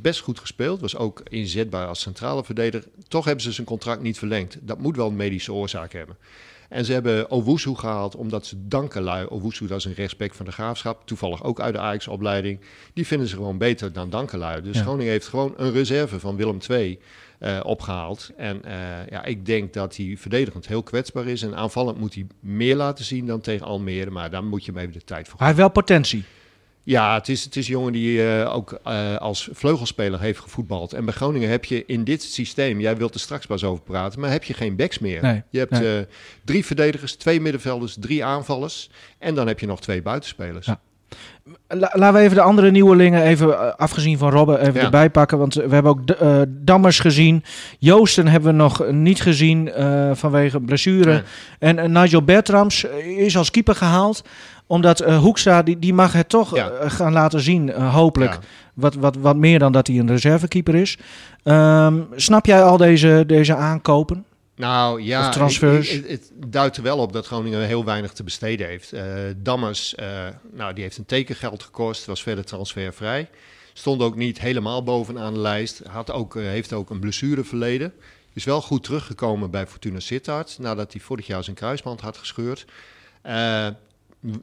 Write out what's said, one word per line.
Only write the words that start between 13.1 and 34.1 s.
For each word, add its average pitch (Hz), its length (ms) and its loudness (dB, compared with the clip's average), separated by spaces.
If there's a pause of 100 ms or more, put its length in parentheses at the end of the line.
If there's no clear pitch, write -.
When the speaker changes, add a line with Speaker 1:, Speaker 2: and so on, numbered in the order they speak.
Speaker 1:
ze 95 80 -12
gewoon 98 220 -8
beter 110 340 -4
dan 90 180 -12
Dankelui. 87 520 -10
Dus 101 140 -8
Speaker 2:
Ja. 110 60 -2
Speaker 1:
Groningen 123 300 -6
heeft 107 160 -4
gewoon 135 280 -6
een 131 160 -4
reserve 131 480 -4
van 101 160 -8
Willem 104 220 -4
twee, 95 400 -6 (400)
eh, 98 240 -8
opgehaald. 92 760 -10
En, 104 280 -12
eh, - 80 -16 (380)
ja, - 140 -14
ik 101 220 -12
denk 107 260 -4
dat 95 240 -10
hij 98 220 -10
verdedigend 110 480 -6
heel 110 160 -6
kwetsbaar 123 440 -8
is. 120 160 -8
En 104 140 -10
aanvallend 113 420 -6
moet 107 160 -8
hij 98 120 -12 (140)
meer 113 360 -2
laten 143 280 -6
zien 127 220 -8
dan 113 140 -8
tegen 107 260 -8
Almere. 95 440 -8
Maar 87 200 -12
daar 95 140 -10
moet 101 200 -8
je 101 80 -12
hem 90 80 -12
even 87 120 -12
de 85 120 -20
tijd 78 240 -14
voor - 100 -18
Speaker 2:
Hij 131 80 0
heeft 156 120 2
wel 190 120 6
potentie. 147 540 2 (600)
Speaker 1:
Ja, 110 280 2
het 107 140 -4
is, 135 160 -6
het 139 120 -16
is 127 100 -6
een 123 60 -8
jongen 127 200 -4
die, 113 360 0
eh, 110 260 -2
ook, 117 300 -10
eh, 104 320 -6
als - 360 -8
vleugelspeler 117 680 -4
heeft 104 180 -4
gevoetbald. 98 540 -10
En 117 120 -8
bij 110 100 -6
Groningen 135 340 -4
heb 120 160 -4
je 120 220 -6
in 117 180 -6
dit 147 180 -4
systeem, 120 580 -6
jij 110 160 -2
wilt 113 180 -6
er - 60 -12
straks - 260 -12
pas 101 180 -6
over 92 180 -6
praten, 98 380 -8